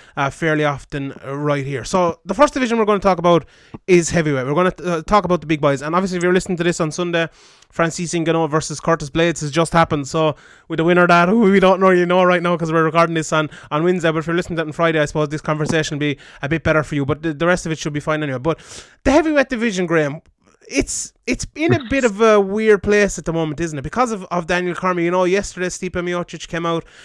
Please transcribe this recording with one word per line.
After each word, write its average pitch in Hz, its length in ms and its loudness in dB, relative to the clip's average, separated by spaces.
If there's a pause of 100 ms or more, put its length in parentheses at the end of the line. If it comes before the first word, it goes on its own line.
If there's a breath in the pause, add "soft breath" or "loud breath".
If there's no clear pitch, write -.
(160 loud breath)
uh, 139 140 -2
fairly 156 340 0
often, 139 480 -6 (120)
uh, 135 120 -10
right 143 300 -2
here. 131 180 -6
So 175 400 0
the 190 100 -4
first 285 200 4
division 233 240 0
we're 220 80 2
gonna 208 120 4
talk 180 220 2
about 170 240 4 (420 loud breath)
is 175 220 4
heavyweight. 147 380 0
We're 143 80 -2
gonna, 180 180 2 (100)
uh, 165 200 -4
talk 196 240 2
about 170 160 0
the 151 40 -14
big 151 140 -2
boys. 139 220 0
And 156 120 -4
obviously, 185 220 0
if 170 60 -4
you're 180 100 2
listening 185 240 0
to 165 80 -2
this 170 160 0
on 160 100 -2
Sunday, 170 380 -2 (420 soft breath)
Francis 165 440 -2
Ngannou 165 340 0
versus 151 320 -4
Curtis 156 300 -2
Blades 165 320 0
has 147 80 -6
just 156 240 0
happened. 160 340 0
So 156 280 0 (320 loud breath)
with 160 100 -6
the 160 60 2
winner 180 180 4
of 175 60 4
that, 175 200 6
who 226 120 4
we 196 200 6
don't 185 220 4
really 180 240 4
know 180 160 4
right 180 200 4
now 175 140 0
'cause 160 160 -2
we're 160 120 4
recording 165 300 2
this 160 160 -4
on, 156 200 0 (200 loud breath)
on 151 140 0
Wednesday, 175 260 2
but 156 80 -2
if 156 80 -6
you're 170 100 -2
listening 175 200 -4
to 165 60 -2
it 156 60 -8
on 147 40 -8
Friday, 165 280 0
I 147 40 2
suppose 151 240 -2
this 147 140 -8
conversation 151 560 -2
will - 20 -4
be 147 180 -2 (220 loud breath)
a 143 80 -6
bit 160 140 -2
better 156 200 2
for - 120 -8
you. 143 100 -2
But 147 180 -4
the, 160 120 -4
the 156 120 -2
rest 175 200 0
of 160 60 -4
it 151 60 -6
should 151 140 -6
be 147 80 -6
fine 156 220 -4
anyway. 135 160 -4
But 151 200 -2 (460 loud breath)
the 262 60 2
heavyweight 294 400 4
division, 214 340 -2
Graham, 156 380 0 (500)
it's, - 400 -4 (140)
it's - 300 -4
in 311 180 2
a 311 140 0
bit 269 160 0
of 208 160 0
a 220 200 6
weird 208 440 2
place 208 340 2
at 156 60 -10
the 170 80 -4
moment, 160 260 -4
isn't 160 180 -6
it? 135 60 -8
Because 226 300 -2
of, 190 140 -8
of 170 200 -6
Daniel 175 300 -2
Cormier. 180 280 -2
You 170 60 0
know, 185 140 2
yesterday 185 420 -2
Stipe 180 240 -8
Miocic 175 560 -6
came 170 180 -6
out, 165 200 -2 (200 loud breath)